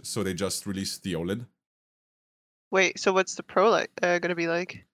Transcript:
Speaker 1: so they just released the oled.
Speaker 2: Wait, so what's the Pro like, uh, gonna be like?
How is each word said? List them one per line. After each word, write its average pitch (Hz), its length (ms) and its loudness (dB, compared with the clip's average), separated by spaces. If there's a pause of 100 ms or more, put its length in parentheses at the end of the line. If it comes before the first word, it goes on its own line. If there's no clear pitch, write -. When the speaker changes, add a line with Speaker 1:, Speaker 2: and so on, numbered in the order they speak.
Speaker 1:
so - 180 -4
they 95 120 -2
just 92 320 -4
released 98 360 -6
the 92 120 -4
oled. 95 320 -4 (1200)
Speaker 2:
Wait, 185 280 2
so 196 140 2
what's 185 220 2
the - 80 -10
Pro 202 280 4
like, 180 200 2 (120)
uh, 175 160 4
gonna 170 160 -2
be 170 140 -2
like? 170 460 -4